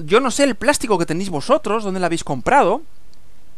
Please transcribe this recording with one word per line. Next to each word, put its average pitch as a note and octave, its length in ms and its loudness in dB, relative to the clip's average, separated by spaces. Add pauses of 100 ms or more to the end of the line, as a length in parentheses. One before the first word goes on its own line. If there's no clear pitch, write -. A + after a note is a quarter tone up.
yo F#3+ 160 4
no C4+ 100 2
sé C#4 140 2
el B3+ 100 4
plástico G#3+ 440 0
que E3 80 0
tenéis F3+ 240 -2
vosotros, G#3+ 540 0
dónde F#3+ 160 -4
lo F3+ 60 2
habéis E3 180 -2
comprado. G#3+ 580 2 (760)